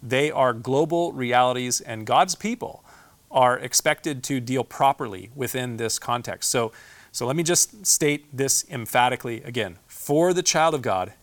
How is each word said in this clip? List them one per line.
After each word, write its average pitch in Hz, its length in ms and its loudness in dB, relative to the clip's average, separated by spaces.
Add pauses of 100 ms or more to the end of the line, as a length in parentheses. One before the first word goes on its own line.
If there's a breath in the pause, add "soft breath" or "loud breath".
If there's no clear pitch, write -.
they 131 300 0
are 135 220 2
global 147 600 0
realities, 123 680 2
and 110 260 -10
God's 170 300 2
people - 480 -8 (480 loud breath)
are 127 260 4
expected 139 680 -2
to 139 140 -2
deal 127 240 -2
properly 117 720 -2
within 127 420 -6
this 110 220 -2
context. 120 520 -4
So, 117 200 0 (400 loud breath)
so - 160 -6
let 131 80 0
me 170 80 0
just 175 420 0
state 147 480 0
this 135 380 0
emphatically 123 720 0
again. 110 360 -6 (100)
For 165 440 2
the 175 100 0
child 160 320 4
of 135 80 -4
God 98 400 -2